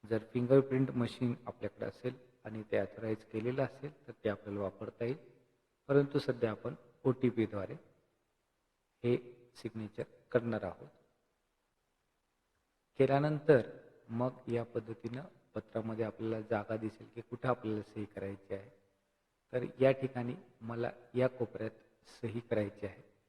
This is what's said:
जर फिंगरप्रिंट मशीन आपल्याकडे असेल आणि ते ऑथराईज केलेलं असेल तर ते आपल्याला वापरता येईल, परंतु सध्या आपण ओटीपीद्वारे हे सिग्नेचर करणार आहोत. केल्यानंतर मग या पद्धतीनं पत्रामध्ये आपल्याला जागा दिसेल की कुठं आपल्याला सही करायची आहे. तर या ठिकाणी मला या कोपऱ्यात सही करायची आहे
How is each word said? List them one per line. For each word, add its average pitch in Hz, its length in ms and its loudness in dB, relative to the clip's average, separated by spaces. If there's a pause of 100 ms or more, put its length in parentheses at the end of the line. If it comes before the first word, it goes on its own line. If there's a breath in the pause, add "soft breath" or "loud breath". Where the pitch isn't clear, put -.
जर 107 200 0 (100)
फिंगरप्रिंट 131 580 6
मशीन 120 420 0 (140)
आपल्याकडे 107 380 -6
असेल 123 300 -6 (300)
आणि 110 160 -8 (100)
ते 110 80 4
ऑथराईज 104 520 -4
केलेलं 123 320 0
असेल 139 280 -6 (160)
तर 123 40 -14 (120)
ते 110 60 2
आपल्याला 101 320 -4
वापरता 104 440 -6
येईल, 127 120 -2 (720)
परंतु 143 300 6
सध्या 120 320 0
आपण 123 240 -8 (280)
ओटीपीद्वारे 110 720 2 (1300)
हे 120 140 2 (380)
सिग्नेचर 110 480 -8 (280)
करणार 117 320 0
आहोत. 87 240 -10 (2000)
केल्यानंतर 139 640 6 (480)
मग 123 400 -4
या 117 140 0
पद्धतीनं 113 600 -8 (320)
पत्रामध्ये 110 500 -4
आपल्याला 110 340 -4 (100)
जागा 110 280 0
दिसेल 110 380 -8
की 120 60 -10
कुठं - 280 -6
आपल्याला 107 340 0
सही 104 220 -10
करायची 98 480 -8
आहे. 98 160 -10 (840)
तर 123 120 0 (160)
या 135 100 8
ठिकाणी 131 440 -2 (260)
मला 117 300 -4 (240)
या 127 120 6
कोपऱ्यात - 560 -4 (380)
सही 113 180 -4
करायची 107 460 -2
आहे - 160 -10 (280)